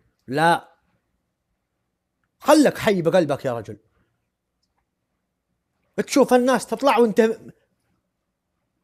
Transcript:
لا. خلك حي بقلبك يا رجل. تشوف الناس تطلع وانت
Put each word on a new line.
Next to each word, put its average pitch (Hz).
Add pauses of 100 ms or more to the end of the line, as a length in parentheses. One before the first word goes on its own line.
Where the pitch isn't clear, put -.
(280)
لا. 156 (1700)
خلك 285
حي 196
بقلبك 156
يا 127
رجل. 113 (2250)
تشوف 254
الناس 247
تطلع 233
وانت 226 (1400)